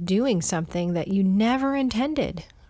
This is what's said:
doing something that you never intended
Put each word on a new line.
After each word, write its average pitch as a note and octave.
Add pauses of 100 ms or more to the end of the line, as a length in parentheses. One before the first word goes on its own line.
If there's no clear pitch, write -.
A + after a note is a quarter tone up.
doing G3
something F3
that E3+
you G3
never A#3+
intended C4 (240)